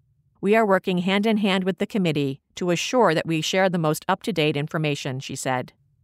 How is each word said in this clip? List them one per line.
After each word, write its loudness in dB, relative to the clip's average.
"We 4
are 4
working 2
hand 2
in 2
hand 0
with -2
the -2
committee -2
to -2
assure 2
that -2
we -2
share 0
the -2
most -2
up-to-date 0
information," -4
she -12
said. -4